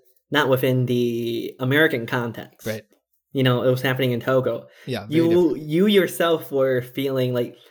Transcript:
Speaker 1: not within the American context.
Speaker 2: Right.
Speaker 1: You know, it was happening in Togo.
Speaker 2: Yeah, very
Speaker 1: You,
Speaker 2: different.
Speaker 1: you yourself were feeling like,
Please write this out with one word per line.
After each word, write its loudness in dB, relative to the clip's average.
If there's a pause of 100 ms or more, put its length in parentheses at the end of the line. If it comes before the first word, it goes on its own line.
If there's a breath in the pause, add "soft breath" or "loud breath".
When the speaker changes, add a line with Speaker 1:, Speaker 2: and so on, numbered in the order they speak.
(320)
Speaker 1:
not 2
within 2
the -2
American 0
context. -8
Speaker 2:
Right. -6 (500)
Speaker 1:
You 0
know, 2
it 2
was 0
happening 0
in -4
Togo. 0 (200 loud breath)
Speaker 2:
Yeah, -6
very -6 (100)
Speaker 1:
You, 2
Speaker 2:
different. 2
Speaker 1:
you 2
yourself 2
were 2
feeling -2
like, -4 (140 loud breath)